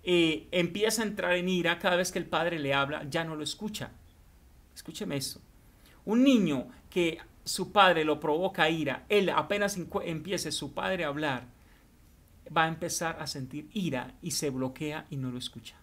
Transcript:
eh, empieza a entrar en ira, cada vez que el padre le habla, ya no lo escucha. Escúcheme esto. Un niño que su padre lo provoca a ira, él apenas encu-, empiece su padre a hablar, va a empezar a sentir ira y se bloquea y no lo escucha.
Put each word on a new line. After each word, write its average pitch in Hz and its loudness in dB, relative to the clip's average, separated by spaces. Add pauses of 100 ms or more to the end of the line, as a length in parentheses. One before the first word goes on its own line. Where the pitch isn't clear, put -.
eh, 165 4
empieza 202 0
a - 2
entrar 185 0
en 180 0
ira, 175 2
cada 180 2
vez 180 0
que - -4
el 135 -2
padre 170 0
le 139 0
habla, 139 0
ya 165 0
no 160 -6
lo 151 -6
escucha. 208 -8 (840)
Escúcheme 165 -8
esto. - -8 (640)
Un 233 4
niño 180 4 (200)
que 165 0 (260)
su 185 -4
padre 180 6
lo 151 2
provoca 165 0
a 156 4
ira, 147 -2
él 202 4
apenas 202 0
encu-, 180 -6
empiece 165 -4
su 143 -6
padre 185 -2
a 151 0
hablar, 143 -4 (1080)
va 160 6
a 160 2
empezar 165 -4
a 151 -6
sentir 147 -8
ira 151 -4
y 175 -6
se - -2
bloquea 135 -4
y 147 -8
no 131 -4
lo 123 -8
escucha. - -12